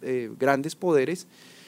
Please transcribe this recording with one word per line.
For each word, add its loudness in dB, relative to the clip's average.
eh, -4
grandes 0
poderes, 0